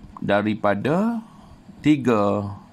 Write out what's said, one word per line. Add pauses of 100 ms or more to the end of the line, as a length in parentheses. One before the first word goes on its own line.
(240)
daripada (640)
tiga (260)